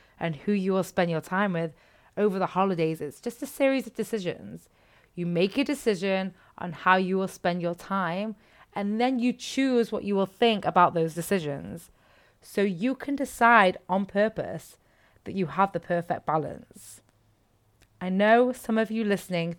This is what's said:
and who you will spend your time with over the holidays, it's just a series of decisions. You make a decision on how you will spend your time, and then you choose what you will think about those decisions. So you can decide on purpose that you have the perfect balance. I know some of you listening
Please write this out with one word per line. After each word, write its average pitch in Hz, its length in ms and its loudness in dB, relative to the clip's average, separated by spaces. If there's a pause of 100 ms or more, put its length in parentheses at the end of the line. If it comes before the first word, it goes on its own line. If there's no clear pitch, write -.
(200)
and 165 160 -4
who 208 160 -4
you 196 220 0
will 190 100 2
spend 175 280 0
your 160 100 -2
time 190 320 -2
with 165 200 -4 (440)
over 202 220 2
the 175 80 0
holidays, 165 540 0
it's 147 200 -12
just - 220 -8
a 269 40 -8
series 269 380 0
of 220 80 -16
decisions. 180 720 -8 (460)
You 175 140 -6
make 180 320 0
a 285 40 2
decision 196 720 -2 (240)
on 180 140 -8
how 185 240 4
you 190 220 0
will 190 100 -2
spend 180 340 -2
your 170 140 -2
time, 190 600 -4 (400)
and 202 240 -2
then 254 200 2
you 240 120 0
choose 254 600 0
what 214 120 -4
you 202 120 -2
will 196 100 2
think 220 400 0
about 165 300 4
those 165 180 0
decisions. 165 800 -6 (500)
So - 220 -4
you 202 320 -2
can 285 200 -6
decide 233 640 4 (100)
on 196 200 -2
purpose 196 720 -2 (480)
that - 100 -10
you 190 100 0
have 185 260 0
the 170 80 -4
perfect 170 460 -4
balance. - 760 -6 (1000)
I 180 80 -6
know 220 420 6
some 226 280 -2
of 220 100 0
you 220 140 -2
listening 180 560 -2